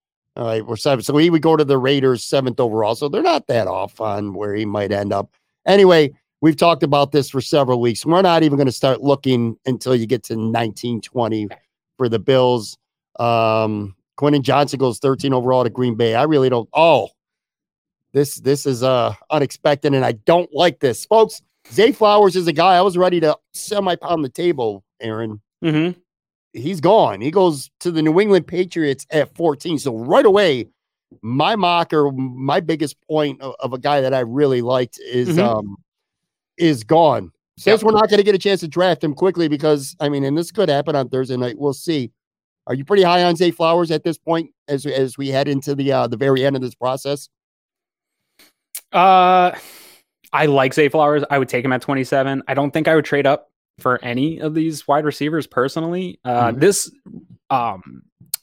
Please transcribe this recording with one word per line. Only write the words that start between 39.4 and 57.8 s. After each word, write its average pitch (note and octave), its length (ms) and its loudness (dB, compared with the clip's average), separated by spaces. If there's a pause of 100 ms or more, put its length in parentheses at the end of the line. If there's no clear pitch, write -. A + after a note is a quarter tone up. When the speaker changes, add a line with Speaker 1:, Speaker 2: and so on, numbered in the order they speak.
Speaker 1:
because, D3 520 -2
I D3 100 -2
mean, C#3+ 140 -2
and C#3 120 -2
this E3+ 160 -4
could G3 160 0
happen D3 280 -2
on C3+ 140 -2
Thursday C3 280 -4
night. B2 220 -6
We'll C#3+ 140 -2
see. C#3 380 -6 (540)
Are - 80 -6
you C3+ 100 -6
pretty G3 200 2
high F3 200 4
on F3 120 2
Zay E3+ 160 0
Flowers E3+ 400 0
at D#3 120 -2
this E3+ 140 -4
point E3 320 -4 (180)
as, C#3 200 -4
as C3 280 -2
we C#3 120 -6
head C3+ 200 -2
into C#3 280 -2
the, C#3 160 0
uh, B2 160 0
the A#2 100 -6
very C3+ 260 2
end C#3 120 2
of C3 80 -4
this B2 100 -8
process? C3+ 560 -6 (1600)
Speaker 2:
Uh, F3+ 600 6 (840)
I D#3 140 2
like C3+ 260 2
Zay D3+ 160 2
Flowers. D3 400 2
I C#3+ 80 0
would C3+ 100 0
take B2 160 -4
him C3+ 80 -2
at B2+ 120 -2
twenty-seven. C3+ 640 -2
I C3 80 -4
don't C#3 160 -2
think D#3 160 -2
I D#3+ 80 4
would D3+ 100 2
trade C#3+ 220 0
up - 240 0 (280)
for B2 240 -2
any C3 360 -4
of D#3 160 -6
these D#3+ 320 -4
wide D3+ 180 2
receivers D3 400 -4
personally. E3+ 800 -4
Uh, A#2+ 240 0
Speaker 1:
Mm-hmm. A#2 100 -6
Speaker 2:
this, F#3+ 320 2 (600)
um, G2 500 -4 (420)